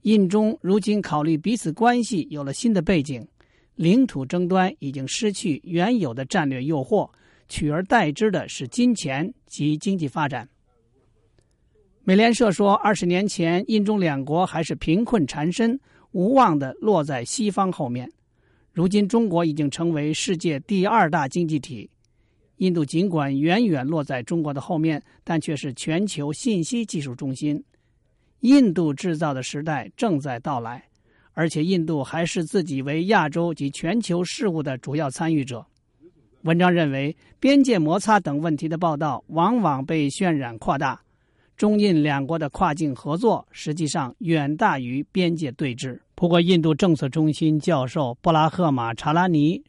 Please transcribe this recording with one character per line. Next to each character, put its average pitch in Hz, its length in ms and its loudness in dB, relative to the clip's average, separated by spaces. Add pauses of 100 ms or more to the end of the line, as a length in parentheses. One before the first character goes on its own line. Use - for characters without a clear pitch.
印 202 260 4
中 214 340 2
如 196 180 2
今 208 220 0
考 151 200 -2
虑 160 140 2
彼 196 200 -2
此 160 160 -6
关 240 300 2
系 185 280 -2
有 147 120 -8
了 139 100 -6
新 233 200 0
的 185 80 2
背 165 220 2
景， 131 240 -8 (480)
领 214 320 4
土 131 180 -6
争 175 240 -2
端 185 300 2
已 139 120 -8
经 135 160 -8
失 208 240 -2
去 175 340 -4
原 180 340 0
有 131 160 -2
的 135 100 -6
战 156 240 0
略 131 160 -4
诱 156 140 -2
惑， 160 300 0 (400)
取 151 220 -4
而 160 140 -2
代 190 260 2
之 202 200 0
的 139 180 -4
是 - 180 -10
金 247 280 2
钱 151 380 -4 (140)
及 151 300 -2
经 196 200 -2
济 151 120 -4
发 151 200 -2
展。” 123 200 -8 (1600)
美 190 120 4
联 226 160 6
社 220 180 4
说， 196 260 4
二 208 180 2
十 180 100 -4
年 180 240 2
前， 170 380 0
印 214 180 2
中 214 160 0
两 139 240 0
国 170 220 0
还 165 160 -4
是 156 120 -4
贫 180 300 0
困 196 220 2
缠 - 260 -4
身， 233 260 0 (340)
无 190 200 0
望 220 260 6
地 135 220 -4
落 190 240 2
在 139 180 -4
西 208 280 -2
方 190 200 0
后 156 160 -6
面。 123 240 -8 (640)
如 175 160 0
今， 208 180 2
中 233 220 2
国 170 160 0
已 156 80 0
经 147 180 0
成 170 220 -2
为 151 220 -2
世 185 200 -2
界 160 260 -2
第 190 260 0
二 208 240 4
大 151 180 0
经 175 180 -2
济 156 120 -2
体。 - 320 -10 (680)
印 185 160 0
度 165 100 0
尽 165 280 0
管 139 280 -2
远 175 260 2
远 143 220 0
落 156 160 -2
在 135 200 -6
中 165 200 -4
国 147 120 -4
的 139 60 -6
后 170 180 -4
面， 156 240 0 (200)
但 165 160 -2
却 151 160 -4
是 139 200 -6
全 170 320 -2
球 151 260 -6
信 185 320 -2
息 233 180 -4
技 202 160 -6
术 135 160 -8
中 135 200 -6
心。 147 280 -4 (800)
印 247 320 6
度 160 220 0
制 170 200 -4
造 151 200 -2
的 131 80 -6
时 143 200 -8
代 151 320 -6
正 190 240 0
在 135 220 -6
到 143 180 -4
来， 117 240 -10 (520)
而 160 120 0
且 151 160 -2
印 175 220 0
度 156 180 -2
还 160 220 -4
视 170 180 -4
自 160 220 0
己 135 160 -4
为 151 240 -2
亚 190 240 4
洲 170 240 -2
及 139 180 -6
全 170 300 -2
球 175 240 -2
事 220 240 -4
务 160 140 -2
的 135 160 -6
主 139 180 -6
要 147 140 -2
参 160 240 -2
与 139 100 0
者。 117 200 -10 (800)
文 165 160 2
章 180 140 4
认 165 180 2
为， 139 240 -4 (240)
边 277 240 6
界 240 160 4
摩 160 200 2
擦 214 200 2
等 147 220 -2
问 160 160 -2
题 156 100 -6
的 160 120 -4
报 165 180 0
道 143 320 -4
往 180 300 2
往 143 260 0
被 151 240 0
渲 180 220 0
染 127 280 -4
扩 156 180 -2
大， 135 240 -4 (560)
中 208 220 2
印 185 240 4
两 139 220 0
国 165 120 -4
的 156 140 -4
跨 170 240 0
境 151 200 -2
合 151 220 -6
作 208 360 0
实 - 200 -8
际 160 140 -4
上 131 320 -4
远 156 380 0
大 175 240 2
于 127 320 -6
边 175 220 0
界 156 180 -6
对 131 220 -4
峙。 127 240 -10 (180)
不 175 120 0
过， 175 120 4
印 175 200 4
度 156 140 2
政 175 180 4
策 143 160 0
中 156 240 2
心 156 260 2
教 143 280 0
授 120 340 -2
布 170 120 2
拉 156 160 4
赫 165 240 0
马 117 220 -2
查 151 180 -2
拉 180 160 4
尼 165 400 2